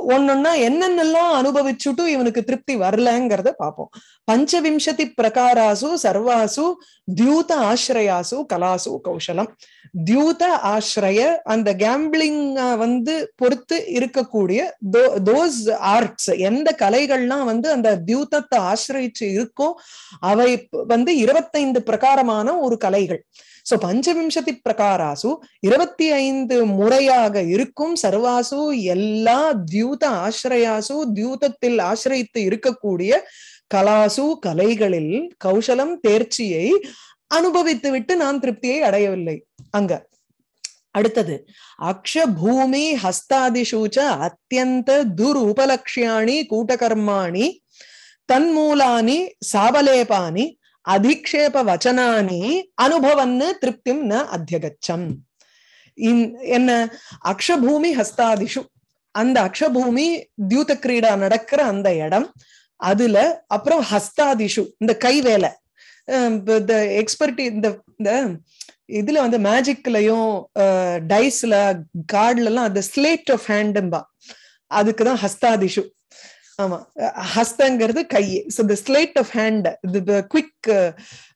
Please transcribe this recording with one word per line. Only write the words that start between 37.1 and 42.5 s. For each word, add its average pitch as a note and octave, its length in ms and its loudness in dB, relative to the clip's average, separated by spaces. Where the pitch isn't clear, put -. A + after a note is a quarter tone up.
அனுபவித்துவிட்டு D#4 880 0
நான் C#4 240 -2
திருப்தியை B3+ 400 -4
அடையவில்லை. F#3+ 680 -2
அங்க F#3+ 380 -2
அடுத்தது G#3 540 -2
அக்ஷ F#3+ 420 -4
பூமி C4 600 0